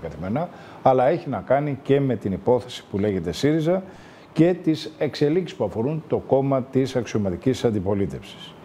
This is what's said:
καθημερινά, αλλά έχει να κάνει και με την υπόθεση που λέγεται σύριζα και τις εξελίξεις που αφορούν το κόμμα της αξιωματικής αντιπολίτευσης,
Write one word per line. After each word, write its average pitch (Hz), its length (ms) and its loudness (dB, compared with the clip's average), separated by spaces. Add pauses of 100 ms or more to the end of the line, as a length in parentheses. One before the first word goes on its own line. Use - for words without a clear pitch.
καθημερινά, 92 460 -4 (340)
αλλά 131 260 6
έχει 160 200 0
να 117 180 -4
κάνει 139 360 0
και 139 180 4
με 131 160 2
την 101 160 -2
υπόθεση 117 580 0
που 101 80 -4
λέγεται 95 340 0
σύριζα 160 500 0 (500)
και 170 220 4 (100)
τις 156 340 -2
εξελίξεις 151 580 0
που 117 80 -2
αφορούν 123 440 -2
το 120 80 0
κόμμα 135 460 2
της 131 340 0
αξιωματικής 110 680 0
αντιπολίτευσης, 101 920 -2 (100)